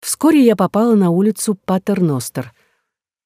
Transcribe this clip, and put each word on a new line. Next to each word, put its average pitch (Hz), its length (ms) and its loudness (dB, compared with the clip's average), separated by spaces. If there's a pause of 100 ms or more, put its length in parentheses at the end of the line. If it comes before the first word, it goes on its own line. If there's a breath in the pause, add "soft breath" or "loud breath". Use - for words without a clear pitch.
Вскоре 302 440 0
я 226 120 4
попала 208 400 0
на 190 140 2
улицу 202 440 -2
Патерностер, 175 960 -4 (720)